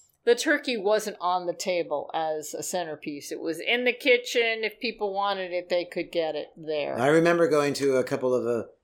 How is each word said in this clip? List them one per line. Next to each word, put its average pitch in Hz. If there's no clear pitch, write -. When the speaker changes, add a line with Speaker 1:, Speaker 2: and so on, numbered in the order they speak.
Speaker 1:
the 233
turkey 277
wasn't 208
on 180
the 170
table 170
as 156
a -
centerpiece. 151
It -
was 160
in 240
the 247
kitchen. 240
If 214
people 214
wanted 190
it, 180
they 175
could 175
get 160
it 147
there. 147
Speaker 2:
I 123
remember 165
going 143
to 135
a 127
couple 127
of, 113
uh, 117